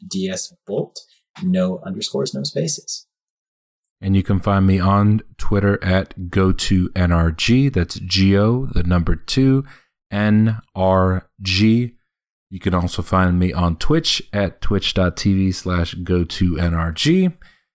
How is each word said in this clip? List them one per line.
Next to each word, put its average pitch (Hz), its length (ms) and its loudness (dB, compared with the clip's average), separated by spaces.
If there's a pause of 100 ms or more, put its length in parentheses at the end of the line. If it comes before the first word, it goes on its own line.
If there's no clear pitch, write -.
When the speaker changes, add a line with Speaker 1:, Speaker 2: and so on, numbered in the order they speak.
Speaker 1:
D 95 220 -6
S 92 240 -10 (120)
Bolt, - 340 -8 (440)
no 92 420 -2
underscores, - 480 -6
no 139 100 -8
spaces. - 640 -8 (920)
Speaker 2:
And 98 160 0
you 95 80 2
can 98 160 0
find 98 260 2
me 95 140 4
on 101 420 2 (160)
Twitter 101 460 2
at 92 460 -2
go 95 220 2
to 90 440 0
N 90 160 2
R 82 200 2
G. 127 380 2
That's 90 300 -4
G 95 380 2
O, 117 300 0
the - 160 2
number 87 320 2
two, 135 500 0 (460)
N 107 500 2 (140)
R 92 520 2 (140)
G. 110 540 2 (540)
You 95 100 -14
can 92 140 -2
also 90 280 -2
find 92 360 2
me 90 140 2
on 87 240 0
Twitch - 460 0 (100)
at 101 300 -4
twitch - 320 0
dot 90 240 0
T 101 160 0
V 95 180 0
slash 87 440 -4
go 87 280 -2
to 85 360 -2
N 85 140 0
R 82 180 -2
G. 175 400 0 (440)